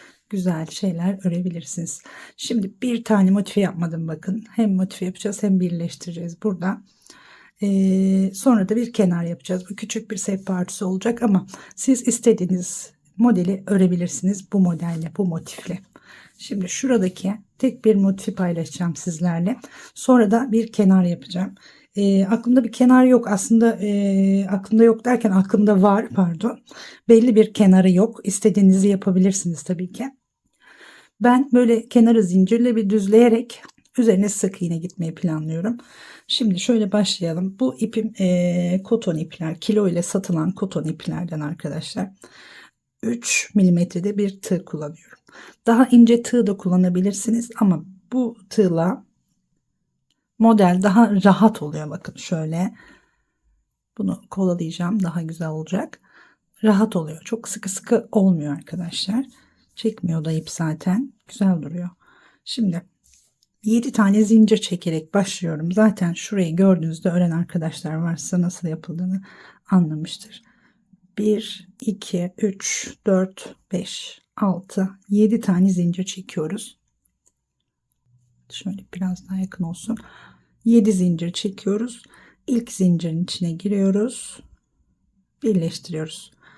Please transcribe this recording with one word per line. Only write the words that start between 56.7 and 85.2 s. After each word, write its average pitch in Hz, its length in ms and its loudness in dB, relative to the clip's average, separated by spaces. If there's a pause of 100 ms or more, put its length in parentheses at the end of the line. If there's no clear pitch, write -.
oluyor. 156 300 -6
Çok 233 220 -8
sıkı - 220 -10
sıkı - 420 -4
olmuyor 170 420 2
arkadaşlar. 180 720 -6 (500)
Çekmiyor 170 500 -4
da 160 60 -4
ip 160 180 -6
zaten. 180 640 -4 (140)
Güzel 185 340 0
duruyor. 175 280 -10 (560)
Şimdi 180 360 -4 (800)
yedi 233 280 0
tane 208 320 2
zincir 214 340 6
çekerek 165 560 -6
başlıyorum. 170 580 -4
Zaten 185 420 2
şurayı 175 420 -4
gördüğünüzde 175 540 2
ören 175 220 0
arkadaşlar 160 640 -6
varsa 165 460 -4
nasıl 175 260 -4
yapıldığını 175 540 -6 (480)
anlamıştır. 156 720 -2 (760)
Bir, 214 520 -2 (120)
iki, 180 560 -6
üç, - 560 -6 (120)
dört, 190 500 -2 (160)
beş, - 500 -10 (140)
altı, 190 540 -2 (200)
yedi 208 300 2
tane 190 300 2
zincir 175 340 -2
çekiyoruz. 190 760 -10 (1700)
Şöyle 190 440 -12
biraz 185 360 -8
daha 190 80 -8
yakın 190 260 -8
olsun. 185 340 -8 (680)
Yedi 226 260 4
zincir 175 420 0
çekiyoruz. 208 720 -6 (440)
İlk 233 240 -4
zincirin 170 520 -2
içine 175 280 -6
giriyoruz. 202 920 -4 (1000)